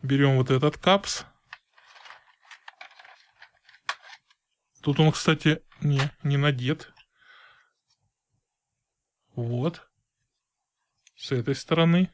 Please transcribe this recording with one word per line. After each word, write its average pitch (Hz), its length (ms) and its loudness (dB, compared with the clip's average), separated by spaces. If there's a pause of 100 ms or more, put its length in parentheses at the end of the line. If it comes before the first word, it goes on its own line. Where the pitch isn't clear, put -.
Берём 135 340 2
вот 131 160 2
этот 139 260 0
капс. - 460 0 (3500)
Тут 143 180 -2
он, 156 140 4
кстати, 156 500 0 (160)
не, 143 220 0 (200)
не 143 140 -2
надет. 139 560 -2 (2500)
Вот. 120 540 -6 (1300)
С - 160 -10
этой 135 240 -2
стороны. 170 580 2